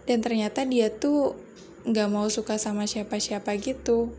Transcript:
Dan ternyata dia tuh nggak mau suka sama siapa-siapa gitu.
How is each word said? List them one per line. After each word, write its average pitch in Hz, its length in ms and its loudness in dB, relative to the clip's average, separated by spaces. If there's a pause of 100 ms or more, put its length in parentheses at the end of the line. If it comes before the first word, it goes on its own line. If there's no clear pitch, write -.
Dan 240 160 2
ternyata 226 480 0
dia 226 240 4
tuh 285 480 2 (480)
nggak 214 240 2
mau 208 160 0
suka 214 320 -2
sama 208 240 -2
siapa-siapa 208 720 -4
gitu. 233 640 0